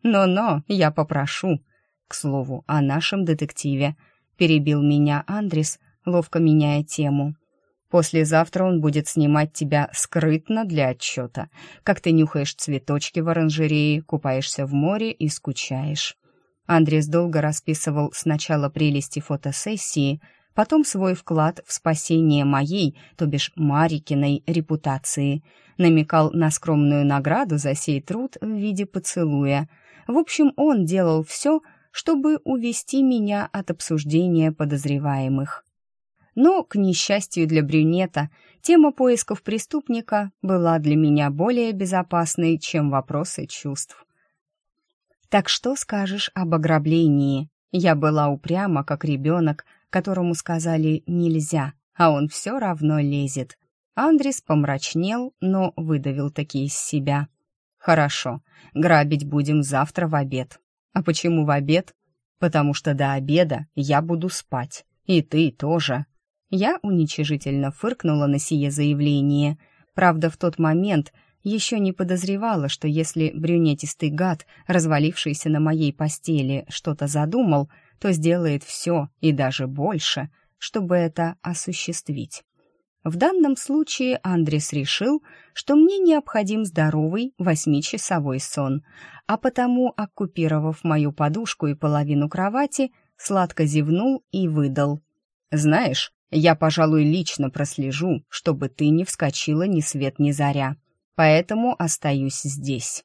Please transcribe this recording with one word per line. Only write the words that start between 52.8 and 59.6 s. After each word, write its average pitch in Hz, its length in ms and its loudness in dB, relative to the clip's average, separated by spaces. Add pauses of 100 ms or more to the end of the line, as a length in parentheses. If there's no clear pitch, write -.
лезет. 143 580 -4 (380)
Андрис 277 440 2
помрачнел, 165 1000 -2
но 190 340 0
выдавил 143 540 -2
таки 147 360 -4
из 139 100 -6
себя. 143 540 -2 (500)
«Хорошо, 143 600 0 (340)
грабить 147 520 2
будем 147 360 2